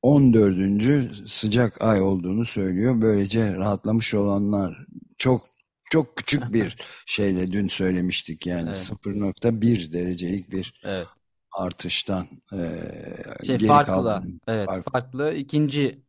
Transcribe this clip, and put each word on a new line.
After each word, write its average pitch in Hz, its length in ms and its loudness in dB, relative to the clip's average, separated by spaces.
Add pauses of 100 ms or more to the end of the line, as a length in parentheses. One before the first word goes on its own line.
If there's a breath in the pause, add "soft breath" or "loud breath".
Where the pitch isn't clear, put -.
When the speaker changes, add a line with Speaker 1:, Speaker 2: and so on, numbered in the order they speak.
Speaker 1:
on 135 320 8
dördüncü 104 760 4 (160)
sıcak 110 560 0
ay 107 180 4
olduğunu 95 440 0
söylüyor. 110 580 0
Böylece 104 520 2
rahatlamış 104 600 -2
olanlar 101 720 -2 (320)
çok, 127 280 0 (440)
çok - 260 0
küçük 123 360 -4
bir 107 240 0 (160 loud breath)
Speaker 2:
<laughs> - 140 -20
Speaker 1:
şeyle 92 460 0
dün 98 160 0
söylemiştik 92 800 -2
yani 87 220 -4
Speaker 2:
Evet. 98 100 -6
Speaker 1:
sıfır 98 420 -8
nokta 107 400 -2
bir 101 320 2
derecelik 90 580 -4
bir 95 340 -8
Speaker 2:
Evet. 95 220 -6 (520)
Speaker 1:
artıştan, 92 680 -4 (240)
e, 98 40 -8 (920)
Speaker 2:
Şey, 131 120 0
Speaker 1:
geri 107 80 4
Speaker 2:
farkla, 143 260 6
Speaker 1:
kaldığını 95 540 0
Speaker 2:
evet, 110 220 -2
Speaker 1:
fark- 95 240 -6
Speaker 2:
farklı 131 420 -2
ikinci 143 760 -2